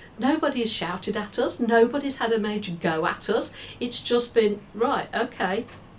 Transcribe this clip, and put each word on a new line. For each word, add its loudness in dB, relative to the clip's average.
nobody 2
has 0
shouted -4
at -6
us, 0
nobody's 4
had 0
a 2
major -2
go 0
at -4
us. 0
It's -4
just 0
been, 4
right, 0
okay, -2